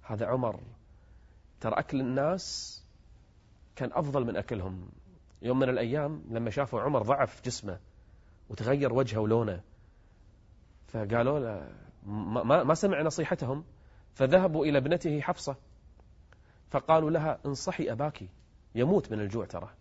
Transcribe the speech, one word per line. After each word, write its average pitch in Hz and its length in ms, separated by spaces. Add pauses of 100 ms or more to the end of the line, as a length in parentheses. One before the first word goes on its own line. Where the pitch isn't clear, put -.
هذا 107 240
عمر، 120 340 (1000)
ترى 113 140
أكل 143 260
الناس 139 760 (1000)
كان 127 160
أفضل 139 320
من 107 120
أكلهم. 92 520 (540)
يوم 127 160
من 131 100
الأيام 139 600
لما 117 200
شافوا 127 300
عمر 131 220
ضعف 135 420
جسمه 101 340 (720)
وتغير 120 420
وجهه 117 260
ولونه، 107 420 (1300)
فقالوا 117 520
له، 101 300 (380)
ما، 104 360
ما، 147 200
ما 147 120
سمع 170 280
نصيحتهم، 147 600 (500)
فذهبوا 156 520
إلى 143 120
ابنته 151 420
حفصة 139 360 (1120)
فقالوا 160 420
لها: 156 360
"انصحي 143 460
أباك، 139 300 (520)
يموت 139 380
من 107 80
الجوع 104 240
ترى." 87 240 (120)